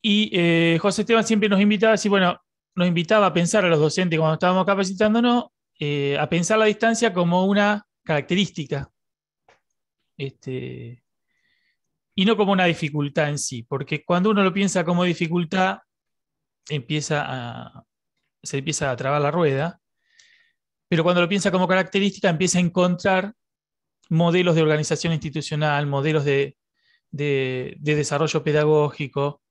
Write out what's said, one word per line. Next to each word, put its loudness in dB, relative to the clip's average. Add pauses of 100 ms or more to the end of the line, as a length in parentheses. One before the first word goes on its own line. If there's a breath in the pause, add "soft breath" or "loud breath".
Y, 0
eh, 2
José 0
Esteban 2
siempre 2
nos 2
invitaba 4
a 4
decir, -2
bueno, 2 (340)
nos 0
invitaba 2
a 0
pensar 2
a 2
los 4
docentes 0
cuando 2
estábamos 0
capacitándonos, 0 (320)
eh, -2
a -2
pensar 0
la 4
distancia 0
como 0
una 0 (160)
característica. -4 (1300)
Este, -12 (1120)
y 0
no 2
como 2
una 2
dificultad -2
en -6
sí, -10
porque -8
cuando 0
uno 2
lo 2
piensa 0
como 0
dificultad, -2 (880)
empieza -4
a, -12 (580)
se -6
empieza -4
a -4
trabar -2
la 0
rueda, 0 (1080 soft breath)
pero 0
cuando 2
lo 2
piensa 0
como 0
característica, 0
empieza 0
a 2
encontrar 0 (720)
modelos 2
de 4
organización 0
institucional, -4
modelos 0
de, 0 (540)
de, -4
de -2
desarrollo 0
pedagógico 0